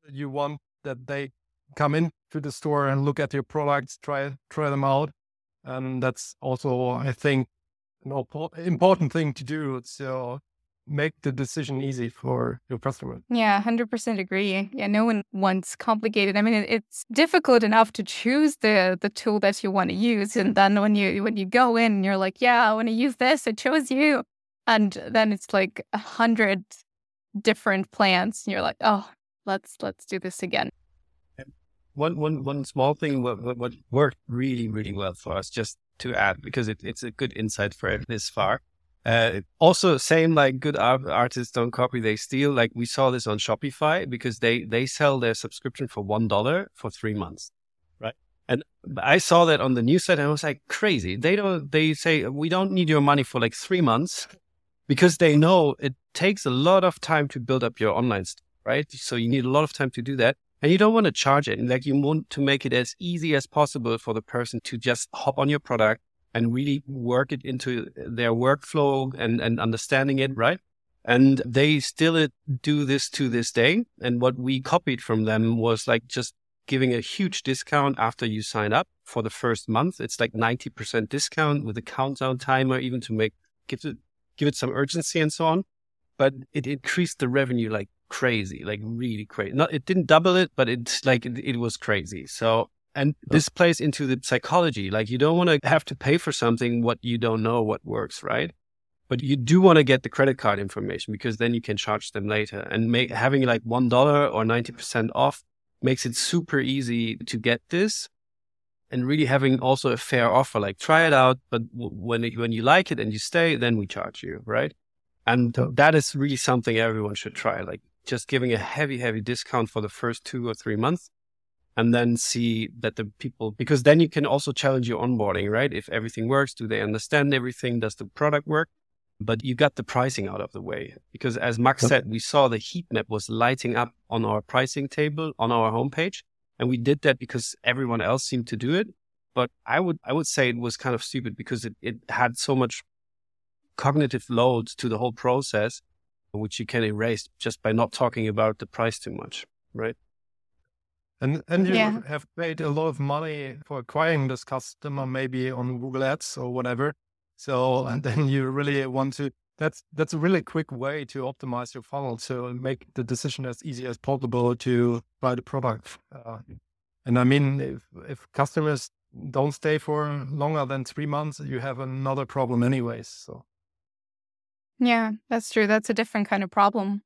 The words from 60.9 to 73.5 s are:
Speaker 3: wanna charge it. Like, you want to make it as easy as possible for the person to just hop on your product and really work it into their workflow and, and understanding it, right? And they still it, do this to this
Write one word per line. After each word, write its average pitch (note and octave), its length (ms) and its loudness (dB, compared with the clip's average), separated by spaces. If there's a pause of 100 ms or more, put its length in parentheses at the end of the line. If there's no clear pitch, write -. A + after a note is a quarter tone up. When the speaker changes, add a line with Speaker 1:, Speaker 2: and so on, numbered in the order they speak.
Speaker 3:
wanna G#3+ 180 4
charge C#3 340 2
it. G#2+ 140 -2
Like, B2+ 240 0
you C#3+ 100 0
want C#3+ 360 0
to C#3+ 100 -6
make C#3 240 2
it B2+ 80 0
as B2 260 0
easy E3+ 360 -2
as C3+ 120 0
possible A#2 520 0
for A2+ 160 -6
the A2 80 -4
person A#2+ 420 -6
to A#2+ 140 -8
just A#2+ 340 -2
hop - 240 -2
on C#3 140 2
your D3 80 0
product B2 420 2 (320)
and A#2 220 0
really C#3+ 320 -2
work C3 460 0
it C3 120 -8
into B2+ 500 -6
their A#2 380 -2
workflow C3+ 880 0
and, A2+ 240 0
and A#2 180 0
understanding C3+ 600 0
it, C3+ 140 0
right? B2 240 2 (460)
And C3 400 6
they C#3 360 4
still E3 360 0
it, D#3 160 4 (300)
do D3 240 2
this C3+ 240 0
to C3+ 180 -2
this A#2 240 0